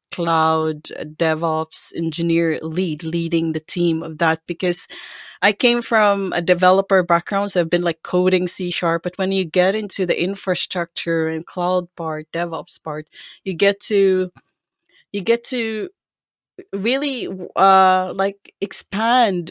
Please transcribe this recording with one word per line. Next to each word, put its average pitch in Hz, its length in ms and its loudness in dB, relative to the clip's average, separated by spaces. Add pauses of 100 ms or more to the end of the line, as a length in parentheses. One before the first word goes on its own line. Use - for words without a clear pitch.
(120)
cloud 160 720 0
DevOps 160 1080 -4
engineer 165 680 0
lead, 160 400 -4
leading 165 500 0
the 156 80 -4
team 165 420 0
of 160 140 -10
that, 160 300 0
because 175 420 -4 (540)
I 208 100 4
came 240 300 2
from 202 520 2
a 175 60 -2
developer 185 640 4
background, 190 500 0
so 180 80 2
I've 165 80 0
been, 175 140 0
like, 175 200 -4
coding 180 460 2
C 180 220 -6
sharp, 170 320 -2
but 175 160 -8
when 190 120 -2
you 190 140 0
get 180 300 2
into 208 320 -4
the 170 120 0
infrastructure 175 1080 -4
and 160 180 -4
cloud 180 520 -2
part, 156 360 -8
DevOps 165 500 -6
part, 156 280 -10 (340)
you 190 80 -4
get 196 280 2
to, 190 520 2 (800)
you 202 80 -6
get 226 280 0
to 220 420 -4 (840)
really, 254 520 -2
w-, 185 320 -8
uh, 190 580 6
like, 196 460 -4
expand 208 880 0